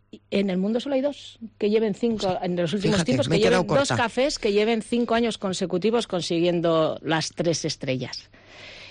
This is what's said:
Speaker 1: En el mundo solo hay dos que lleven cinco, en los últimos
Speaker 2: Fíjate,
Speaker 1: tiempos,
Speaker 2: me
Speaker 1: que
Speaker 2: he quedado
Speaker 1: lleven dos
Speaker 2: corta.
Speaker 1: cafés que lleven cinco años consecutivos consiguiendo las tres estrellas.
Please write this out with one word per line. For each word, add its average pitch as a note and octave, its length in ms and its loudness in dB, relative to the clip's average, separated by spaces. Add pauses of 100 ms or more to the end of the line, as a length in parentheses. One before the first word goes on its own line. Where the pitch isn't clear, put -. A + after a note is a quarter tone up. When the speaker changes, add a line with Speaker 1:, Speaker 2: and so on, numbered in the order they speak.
(300)
Speaker 1:
En G3+ 180 0
el F3+ 80 -2
mundo G#3 240 0
solo C#4 140 -4
hay C4 80 2
dos - 360 -6 (200)
que G#3 100 0
lleven G#3+ 260 2
cinco, G3+ 480 0
en F3+ 140 -2
los E3+ 160 0
últimos G#3 240 2
Speaker 2:
Fíjate, E3+ 80 0
Speaker 1:
tiempos, - 240 0
Speaker 2:
me - 80 2
Speaker 1:
que G4+ 40 2
Speaker 2:
he G#4+ 40 4
quedado C#4 200 4
Speaker 1:
lleven D4+ 120 0
dos C#4 120 4
Speaker 2:
corta. B3 160 0
Speaker 1:
cafés B3+ 340 0
que G#3+ 140 0
lleven G#3+ 280 2
cinco A#3 340 0
años A#3 220 0
consecutivos F#3+ 720 0
consiguiendo E3+ 960 2
las D#3 320 -2
tres E3 320 -2
estrellas. C3 640 -6 (600)